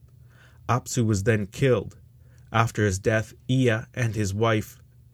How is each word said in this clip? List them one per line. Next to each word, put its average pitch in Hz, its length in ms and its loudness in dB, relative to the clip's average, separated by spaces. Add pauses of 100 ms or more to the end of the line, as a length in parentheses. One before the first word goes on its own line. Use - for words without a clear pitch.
(680)
Apsu 120 360 -2
was 104 200 0
then 107 220 2
killed. - 520 -2 (540)
After 113 340 0
his 98 140 0
death, 110 340 -2 (160)
Ea 123 300 2 (140)
and 117 200 -4
his 104 180 -2
wife, 110 460 0 (360)